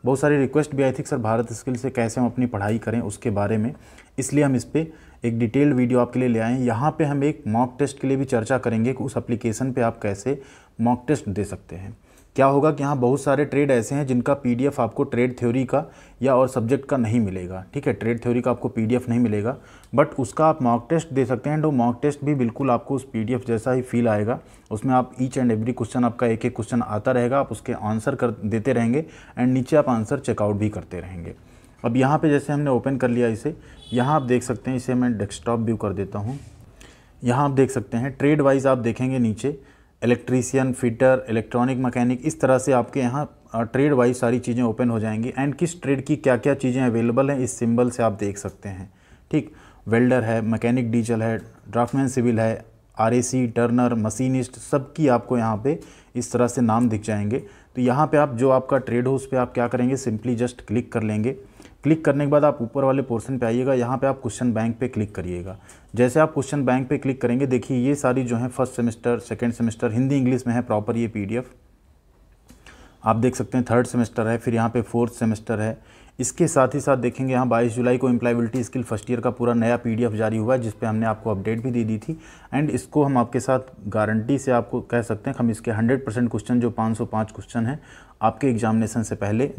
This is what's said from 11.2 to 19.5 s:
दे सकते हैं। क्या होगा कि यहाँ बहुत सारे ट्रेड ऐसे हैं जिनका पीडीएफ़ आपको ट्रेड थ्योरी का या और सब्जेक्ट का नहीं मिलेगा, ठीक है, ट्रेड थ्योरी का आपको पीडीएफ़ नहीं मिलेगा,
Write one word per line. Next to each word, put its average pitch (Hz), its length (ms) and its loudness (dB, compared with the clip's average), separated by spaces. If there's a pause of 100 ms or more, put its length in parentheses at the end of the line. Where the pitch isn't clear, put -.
दे 101 140 -4
सकते - 320 -10
हैं। 98 220 -14 (380)
क्या 135 100 6
होगा 143 260 4
कि 139 120 -4
यहाँ 143 140 0
बहुत 127 240 2
सारे 143 240 2
ट्रेड 143 260 0
ऐसे 117 240 0
हैं 143 120 -2
जिनका 127 260 2
पीडीएफ़ 131 480 0
आपको 117 220 -2
ट्रेड 123 360 -2
थ्योरी 123 260 0
का 139 180 0 (380)
या 127 140 4
और 127 120 6
सब्जेक्ट 127 420 -2
का 139 80 0
नहीं 117 220 2
मिलेगा, 92 540 -4
ठीक 143 140 -4
है, 120 60 0
ट्रेड 113 300 -4
थ्योरी 123 180 0
का 127 100 0
आपको 120 160 -2
पीडीएफ़ 120 420 0
नहीं 117 100 2
मिलेगा, 110 380 0 (380)